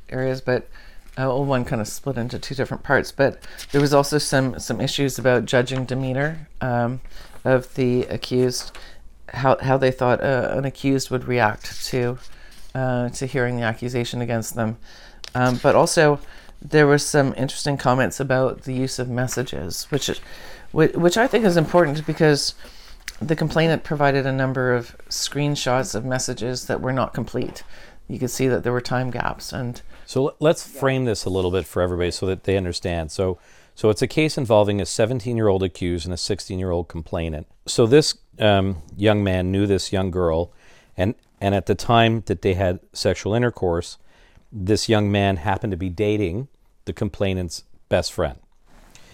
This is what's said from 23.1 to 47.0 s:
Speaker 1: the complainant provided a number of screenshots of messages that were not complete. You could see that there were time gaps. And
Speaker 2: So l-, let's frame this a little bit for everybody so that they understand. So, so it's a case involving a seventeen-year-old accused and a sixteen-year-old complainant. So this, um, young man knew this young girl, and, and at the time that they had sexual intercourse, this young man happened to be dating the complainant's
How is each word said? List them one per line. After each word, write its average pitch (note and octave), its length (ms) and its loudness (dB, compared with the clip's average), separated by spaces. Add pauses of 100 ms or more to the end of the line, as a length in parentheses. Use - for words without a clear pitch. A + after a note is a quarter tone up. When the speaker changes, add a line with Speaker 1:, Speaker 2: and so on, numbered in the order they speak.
Speaker 1:
the D#3 160 0
complainant D#3+ 480 2
provided C#3 400 2
a C3+ 80 0
number C3 400 0
of A#2+ 240 -2 (140)
screenshots C#3 840 0
of A2 100 -4
messages B2+ 640 -4
that G2+ 120 -2
were B2+ 120 -2
not C3 200 0
complete. - 520 -6 (440)
You B2+ 120 -8
could B2 100 -2
see C3 180 0
that A#2+ 140 2
there B2 100 0
were B2 80 0
time B2+ 300 -2
gaps. - 420 -6
And A#2+ 300 -8 (240)
Speaker 2:
So C3+ 220 0
l-, - 100 -8
let's D#3+ 260 2
frame C3 400 0
this A2 200 -2
a F#2+ 60 -2
little F#2 200 0
bit F2+ 160 0
for F#2 160 -2
everybody F2 300 0
so - 140 -4
that F#2 180 -2
they - 120 2
understand. F2 540 -2
So, F#2 280 -2 (360)
so A2 160 4
it's G#2 120 0
a B2+ 40 4
case D#3 320 0
involving G#2 420 4
a F2 60 -2
seventeen-year-old A2 760 2
accused F2 420 -2
and F2+ 80 -6
a F2 60 -4
sixteen-year-old F#2 720 -4
complainant. E2 580 -6 (200)
So A#2+ 200 4
this, D3 280 6 (240)
um, G2 440 4 (140)
young G#2 280 4
man F#2 260 2
knew G2 160 2
this G2 260 0
young F#2+ 180 0
girl, E2+ 420 0 (440)
and, G2 180 0 (260)
and G2 140 2
at G2 120 0
the G#2 80 2
time A2+ 520 4
that F#2+ 160 -2
they F#2+ 120 2
had F#2 260 0 (120)
sexual G2+ 420 -2
intercourse, F#2+ 600 0 (560)
this G2+ 380 0
young G#2 200 4
man G2 280 4
happened G2 320 -2
to F#2 80 -2
be F#2 100 -4
dating G#2 600 -2 (360)
the G2 80 -6
complainant's F#2+ 720 -4 (260)